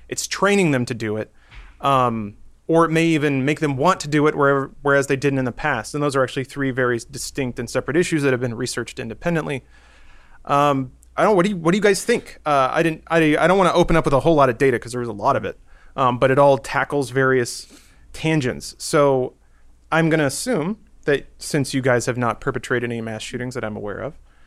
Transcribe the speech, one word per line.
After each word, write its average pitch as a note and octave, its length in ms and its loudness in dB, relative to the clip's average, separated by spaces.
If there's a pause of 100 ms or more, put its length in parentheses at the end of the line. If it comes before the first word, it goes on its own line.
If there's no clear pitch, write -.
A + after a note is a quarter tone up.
it's - 180 -8
training G3 460 2
them B2 120 0
to A#2+ 100 -6
do G#2+ 220 -6
it, G#2+ 160 -8 (480)
um, A#2+ 560 0 (300)
or E3 180 4
it D#3+ 60 0
may E3 160 2
even C#3+ 380 0
make D3+ 160 0
them C#3+ 160 -2
want F3+ 240 2
to D3+ 80 -10
do D3 180 2
it D3+ 100 2
wherever, C#3 340 2 (120)
whereas C#3 240 2
they C#3+ 100 0
didn't C#3 220 0
in C3 60 -2
the A#2+ 80 -4
past." B2+ 420 -6
And D3 80 -4
those D3 140 -2
are C3+ 60 2
actually B2+ 220 -4
three C3+ 280 -6
very B2 260 0 (120)
distinct B2 480 -6
and A#2+ 120 -8
separate C3 260 -2
issues E3+ 280 0
that C3+ 80 4
have B2 80 0
been A#2+ 140 -4
researched A#2+ 440 -8
independently. D3 680 -4 (800)
Um, C#3+ 480 0 (240)
I D3 80 2
don't, G#3 120 4
what F3 80 4
do G#3 60 0
you, G3+ 60 -6
what E3 160 0
do G3 60 2
you G3 40 -4
guys G3 220 2
think? - 420 -2
Uh, C#3 260 4
I D#3+ 100 2
didn't, D#3+ 260 -2
I, D#3+ 280 4
I D#3 100 2
don't F#3 120 4
wanna F3 140 4
open E3+ 240 4
up D#3 80 2
with C#3 100 2
a B2+ 60 4
whole D#3+ 140 2
lot C#3 140 6
of A2+ 100 -2
data C3 200 2
'cause A#2 140 -14
there B2 80 -6
was A#2+ 80 -6
a A2+ 40 -8
lot A2+ 240 0
of G#2+ 80 -4
it, F2 140 -8 (380)
um, B2 220 2
but C3+ 120 4
it C3+ 80 2
all C#3+ 200 6
tackles C3+ 520 -4
various C3 560 0 (460)
tangents. B2+ 680 -4
So C#3 560 2 (580)
I'm E3 160 2
gonna D3+ 180 2
assume G3 520 -4 (260)
that C#3+ 220 0 (120)
since - 360 -4
you C3+ 80 -2
guys B2 240 2
have A#2+ 100 -2
not A#2 240 -2
perpetrated A#2+ 500 -4
any A#2 100 -6
mass A2+ 220 -10
shootings B2 320 -8
that A#2 100 -8
I'm G#2+ 120 -8
aware G#2 220 -10
of, B2 200 -10 (280)